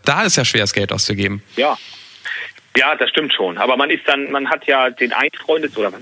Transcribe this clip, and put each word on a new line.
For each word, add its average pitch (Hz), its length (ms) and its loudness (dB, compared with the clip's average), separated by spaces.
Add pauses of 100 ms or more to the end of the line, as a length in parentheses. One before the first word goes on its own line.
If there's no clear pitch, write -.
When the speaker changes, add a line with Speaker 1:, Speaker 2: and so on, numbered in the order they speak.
Speaker 1:
Da 151 180 2
ist 202 140 2
ja 127 80 2
schwer, 113 160 2
das 101 140 0
Geld 101 180 0
auszugeben. 101 500 -2 (140)
Speaker 2:
Ja. 135 200 2 (1000)
Ja, 139 180 4
das 123 160 -2
stimmt 156 240 -2
schon. 90 240 -2
Aber 123 180 2
man 143 140 2
ist 165 160 -2
dann, 143 240 0
man 139 180 -2
hat 131 200 -2
ja 131 220 4
den 123 220 -2
einen 139 200 0
Freundes-, 156 440 -2
oder, 101 260 0